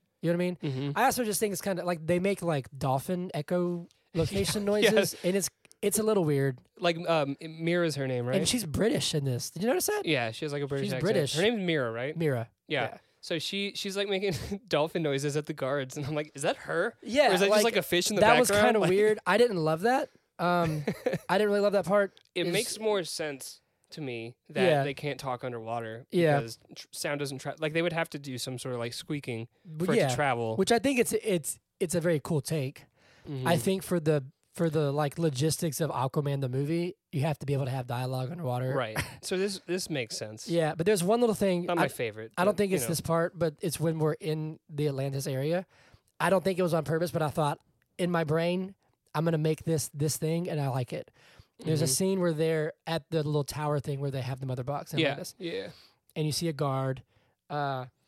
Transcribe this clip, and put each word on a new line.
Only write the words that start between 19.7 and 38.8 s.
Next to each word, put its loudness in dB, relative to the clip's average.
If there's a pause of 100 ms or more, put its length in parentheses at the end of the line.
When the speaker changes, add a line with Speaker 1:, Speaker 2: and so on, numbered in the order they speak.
Speaker 1:
that. 2 (300)
Um, 2 (220)
Speaker 2:
<laughs> -2
Speaker 1:
I 4
didn't 4
really 2
love 4
that 2
part. 2 (160)
Speaker 2:
It 0
Speaker 1:
It's 0
Speaker 2:
makes -2
more 0
sense -8 (300)
to -12
me -8 (140)
that -2
Speaker 1:
Yeah. 4
Speaker 2:
they -2
can't -6
talk -6
underwater -6
Speaker 1:
Yeah. 4
Speaker 2:
because -6 (160)
tr-, -18
sound -4
doesn't -6
tra-, -8
like, -2
they 2
would 0
have -2
to -8
do -8
some -6
sort -6
of, -4
like, -4
squeaking -6 (180)
Speaker 1:
But -6
Speaker 2:
for 4
it 6
Speaker 1:
yeah, 4
Speaker 2:
to 0
travel. 0
Speaker 1:
which 2
I 6
think 2
it's, 2
it's, -2 (220)
it's -2
a 0
very 2
cool 0
take. -4 (440)
Speaker 2:
Mm-hmm. -4
Speaker 1:
I 4
think 0
for 0
the, 2 (300)
for 0
the, 2
like, -2
logistics 0
of 0
Aquaman -2
the -2
movie, -2 (160)
you -2
have 0
to -10
be -2
able 0
to -4
have -6
dialogue -4
underwater. -4
Speaker 2:
Right. -2 (140)